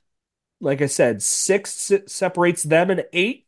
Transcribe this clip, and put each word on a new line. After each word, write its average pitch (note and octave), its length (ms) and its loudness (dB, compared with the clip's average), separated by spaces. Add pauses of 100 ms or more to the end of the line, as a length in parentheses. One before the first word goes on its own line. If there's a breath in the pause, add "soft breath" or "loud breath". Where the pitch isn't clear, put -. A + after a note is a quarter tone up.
(600)
Like C#3 220 -2
I C#3+ 60 2
said, A#2+ 340 2
sixth - 580 -2
se-, G3 280 0
separates F3 560 0
them D#3+ 260 4
in F3+ 140 0 (100)
eighth. G3 340 -2